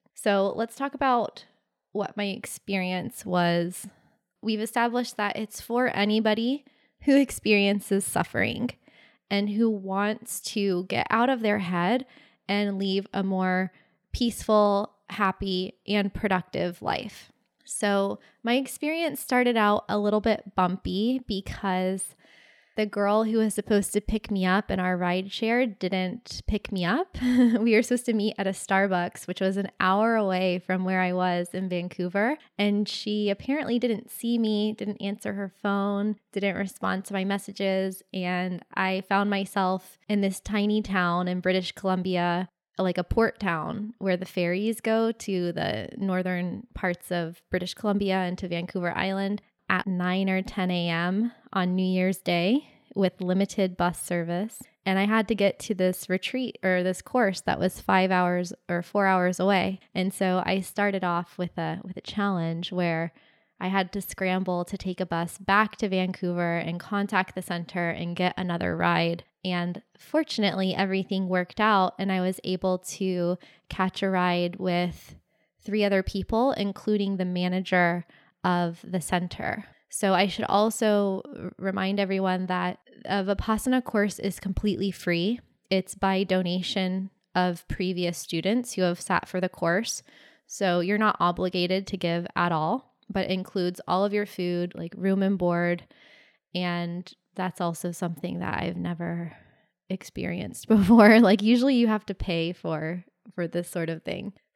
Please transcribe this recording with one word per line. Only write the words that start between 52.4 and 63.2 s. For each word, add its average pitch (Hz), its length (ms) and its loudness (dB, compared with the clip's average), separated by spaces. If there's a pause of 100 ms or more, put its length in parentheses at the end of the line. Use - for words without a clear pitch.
with 185 260 0
limited 185 560 0
bus 175 240 -2
service. 175 600 -4 (240)
And 190 140 2
I 196 60 2
had 214 240 2
to 226 60 0
get 196 260 2
to - 120 -4
this 185 340 0
retreat 233 560 -4
or 185 200 2
this 180 180 -2
course 208 400 0
that - 180 -2
was - 220 -2
five 190 300 4
hours 180 420 0 (160)
or 175 140 -2
four 202 240 2
hours 180 320 2
away. 190 400 2 (160)
And 190 180 0
so 185 320 0
I 190 140 0
started 196 440 -2
off 175 340 -2
with 180 200 -6
a, 165 260 -4
with 180 140 -14
a - 40 -10
challenge 175 720 -4
where 170 400 -2 (480)